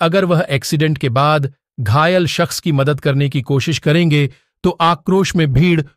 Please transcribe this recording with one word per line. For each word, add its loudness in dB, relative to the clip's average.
अगर 0
वह 0
एक्सीडेंट -2
के -4
बाद 0
घायल 2
शख्स -4
की -2
मदद 0
करने 0
की -4
कोशिश -2
करेंगे 2
तो 0
आक्रोश 0
में 0
भीड़ 2